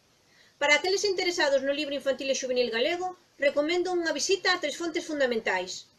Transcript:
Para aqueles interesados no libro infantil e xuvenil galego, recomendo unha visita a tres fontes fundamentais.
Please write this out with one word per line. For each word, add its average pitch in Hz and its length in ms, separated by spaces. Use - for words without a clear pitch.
Para 285 240
aqueles 381 240
interesados 349 560
no 277 80
libro 285 240
infantil 269 400
e 262 60
xuvenil 247 340
galego, 349 400
recomendo 320 560
unha 339 160
visita 370 400
a 359 80
tres 294 160
fontes 339 320
fundamentais. 226 800